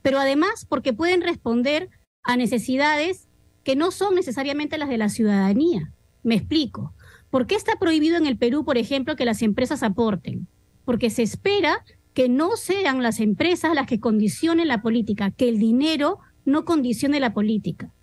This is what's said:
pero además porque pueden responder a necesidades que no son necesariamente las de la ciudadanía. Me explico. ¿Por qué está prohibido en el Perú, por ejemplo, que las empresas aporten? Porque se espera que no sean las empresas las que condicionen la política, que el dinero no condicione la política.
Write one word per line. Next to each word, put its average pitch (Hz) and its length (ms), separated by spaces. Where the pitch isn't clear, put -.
pero 269 180
además 294 480
porque 277 260
pueden 339 280
responder 294 680
a 247 140
necesidades 269 880
que 269 120
no 339 160
son 381 240
necesariamente 294 640
las 285 120
de 233 80
la 214 120
ciudadanía. 202 800
Me 226 120
explico. 269 580
¿Por 262 160
qué 392 100
está 427 220
prohibido 320 400
en 320 80
el 247 120
Perú, 254 280
por 262 120
ejemplo, 269 380
que 254 100
las 226 160
empresas 247 420
aporten? 202 640
Porque 240 260
se 226 120
espera 381 640
que 254 140
no 320 300
sean 294 460
las 226 160
empresas 311 560
las 269 100
que 220 140
condicionen 247 680
la 226 140
política, 214 500
que 254 160
el 226 120
dinero 285 580
no 302 200
condicione 277 540
la 233 140
política. 208 680